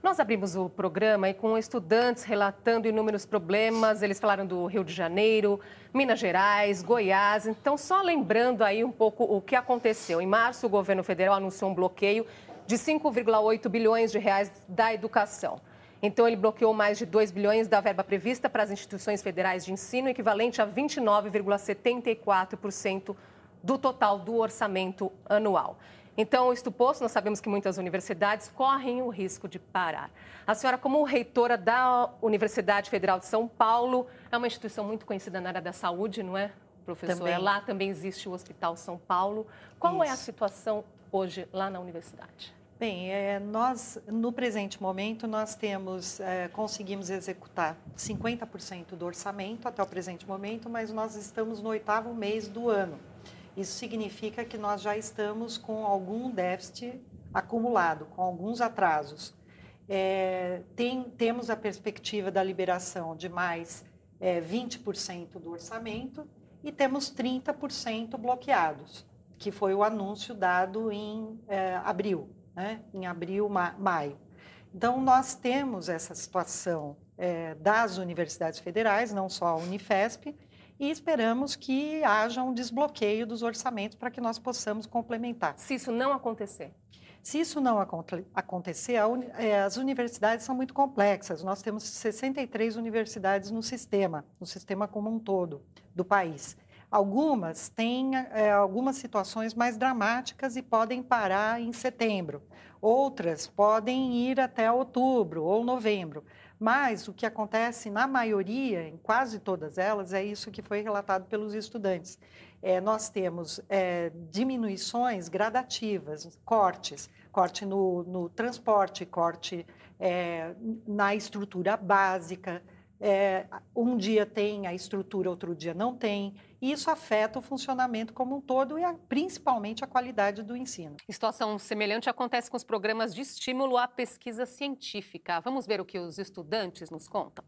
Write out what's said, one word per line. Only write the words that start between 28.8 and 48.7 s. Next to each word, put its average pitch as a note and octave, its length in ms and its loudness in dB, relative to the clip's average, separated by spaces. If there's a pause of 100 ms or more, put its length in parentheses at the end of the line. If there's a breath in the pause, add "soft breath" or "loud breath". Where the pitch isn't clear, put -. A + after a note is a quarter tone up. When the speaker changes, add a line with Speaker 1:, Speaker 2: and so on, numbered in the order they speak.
Speaker 1:
o B3+ 80 -2
risco F#3+ 400 -6
de F3+ 100 -12
parar. D#3+ 520 -4 (360 loud breath)
A G#3 80 4
senhora, B3+ 220 2
como C#4 260 2
reitora A#3+ 540 4
da B3 540 4 (100)
Universidade G#3 680 2
Federal F#3+ 280 2
de F#3 60 -8
São A3+ 240 0
Paulo, A#3+ 580 4 (240 loud breath)
é A#3+ 60 0
uma A#3+ 100 0
instituição A3+ 380 -6
muito G#3+ 220 -6
conhecida F#3+ 340 -6
na F3+ 80 -6
área F3+ 140 -4
da F3 100 -6
saúde, F#3+ 500 -4
não F#3 140 -6
é, G3+ 160 -2 (320)
professora? F3 340 -4
Speaker 2:
Também. F3 200 0
Speaker 1:
Lá G3+ 220 2
também G3 280 -4
existe F#3 400 -8
o F#3 40 -8
Hospital F3+ 440 -6
São F3+ 220 -12
Paulo. G3+ 480 0 (320 loud breath)
Qual F4 260 2
é C#4+ 60 0
a C4 40 0
Speaker 2:
Isso. B3+ 100 -8
Speaker 1:
situação G#3+ 600 -4 (260)
hoje F#3+ 420 -2
lá F#3+ 180 -2
na F#3+ 100 -8
universidade? - 720 -16 (260)
Speaker 2:
Bem, F#3 320 -4
é, G3 280 -2
nós, A3 680 -2
no A3+ 240 0
presente G#3+ 520 -2
momento, G3+ 440 -4
nós G#3+ 280 -4
temos, F#3+ 680 -6
é, F#3 280 -4
conseguimos G3 600 -6
executar F3+ 720 -4 (180)
cinquenta A#3 480 -6
por G3+ 160 -14
cento F3 340 -14